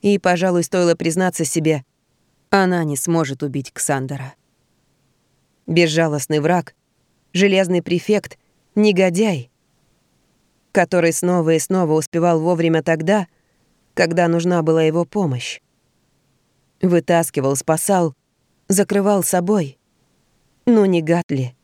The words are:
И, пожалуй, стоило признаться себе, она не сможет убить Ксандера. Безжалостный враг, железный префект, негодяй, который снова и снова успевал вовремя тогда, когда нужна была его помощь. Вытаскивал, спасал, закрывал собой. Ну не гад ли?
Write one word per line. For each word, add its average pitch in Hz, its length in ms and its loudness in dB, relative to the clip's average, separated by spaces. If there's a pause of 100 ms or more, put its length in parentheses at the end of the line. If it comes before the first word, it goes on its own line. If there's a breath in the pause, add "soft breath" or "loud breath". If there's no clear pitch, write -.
И, 202 180 2
пожалуй, 180 460 0
стоило 175 320 0
признаться 170 480 -2
себе, 156 400 -2 (640)
она 185 320 2
не 147 140 -4
сможет 151 480 -2
убить 139 260 -8
Ксандера. 135 640 -6 (1300)
Безжалостный 156 760 0
враг, 170 340 -2 (580)
железный 185 500 2
префект, 196 540 -2 (380)
негодяй, 190 760 2 (1200)
который 170 400 2
снова 170 420 0
и 160 40 2
снова 180 340 -2
успевал 165 480 0
вовремя 165 420 0
тогда, 165 460 0 (680)
когда 170 320 2
нужна 170 360 0
была 160 200 2
его 160 220 0
помощь. 156 560 -6 (1200)
Вытаскивал, 165 720 0
спасал, 160 600 -2 (540)
закрывал 202 540 0
собой. 175 560 -2 (880)
Ну 226 180 6
не 180 160 2
гад 165 300 -2
ли? 131 320 -4